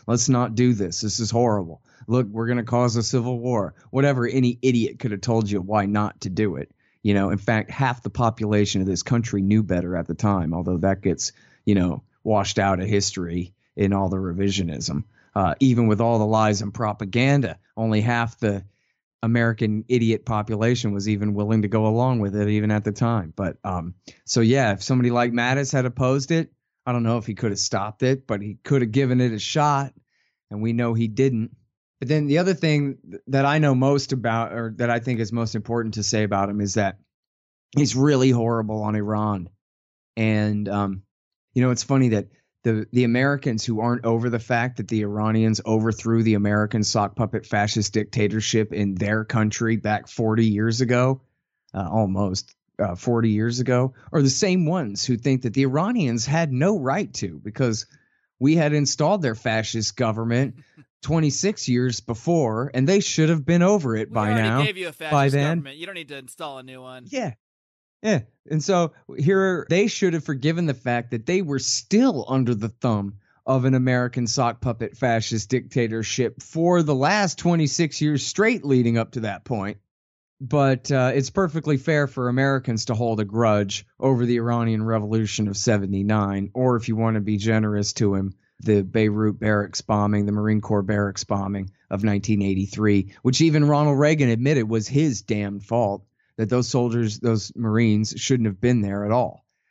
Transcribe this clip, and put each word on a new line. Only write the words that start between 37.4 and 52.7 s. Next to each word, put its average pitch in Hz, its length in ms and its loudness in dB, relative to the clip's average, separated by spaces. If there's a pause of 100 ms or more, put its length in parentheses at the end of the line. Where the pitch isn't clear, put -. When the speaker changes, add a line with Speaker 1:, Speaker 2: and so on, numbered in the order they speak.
Speaker 1:
he's 131 200 2
really 135 340 4
horrible 113 540 0
on 107 120 -2
Iran. 104 540 -2 (640)
And, 107 540 0
um, 98 320 -4 (520)
you 123 100 2
know, 127 80 4
it's 120 120 -2
funny 135 260 2
that 104 180 0 (360)
the, 110 280 0
the 123 120 2
Americans 127 600 0
who 110 160 -4
aren't 120 260 0
over 117 240 0
the 117 100 -2
fact 120 380 -2
that 104 100 -8
the 110 140 -2
Iranians 107 640 0
overthrew 110 580 0
the 110 100 4
American 104 500 0
sock 101 320 -2
puppet 110 300 -4
fascist 104 480 -2
dictatorship 107 800 0
in 98 220 -2
their 107 280 -2
country 113 540 0
back 104 300 -2
forty 113 400 0
years 110 340 0
ago, 127 400 2 (540)
uh, 95 120 -4
almost, 98 680 -2 (240)